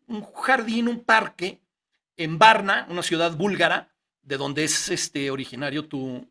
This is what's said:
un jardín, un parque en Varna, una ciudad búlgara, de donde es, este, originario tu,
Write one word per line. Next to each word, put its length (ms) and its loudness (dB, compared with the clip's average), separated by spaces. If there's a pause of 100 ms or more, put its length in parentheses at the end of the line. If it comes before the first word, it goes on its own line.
un 160 -8
jardín, 640 0
un 160 -4
parque 560 0 (560)
en 220 -4
Varna, 500 6
una 140 -4
ciudad 340 0
búlgara, 560 0 (300)
de 140 -6
donde 280 -2
es, 260 -2
este, 420 -2
originario 560 -6
tu, 420 -8